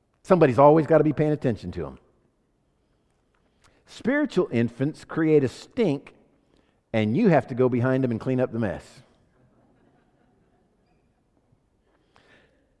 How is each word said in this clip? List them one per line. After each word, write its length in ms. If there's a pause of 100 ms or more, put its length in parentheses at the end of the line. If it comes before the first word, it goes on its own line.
(220)
Somebody's 380
always 280
gotta 160
be 80
paying 220
attention 400
to 140
'em. 100 (1900)
Spiritual 640
infants 520
create 400
a 60
stink, 680 (800)
and 240
you 120
have 180
to 80
go 120
behind 380
'em 60
and 100
clean 180
up 120
the 80
mess. 420 (3750)